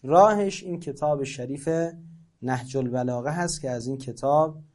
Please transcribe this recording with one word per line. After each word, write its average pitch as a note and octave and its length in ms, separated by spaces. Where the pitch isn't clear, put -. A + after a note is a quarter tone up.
راهش G3 600
این F3 160
کتاب D3 440
شریف C3+ 460
نهج B2+ 360
البلاغه B2 540
هست E3+ 300
که C3+ 80
از A#2+ 180
این C3+ 100
کتاب C#3+ 640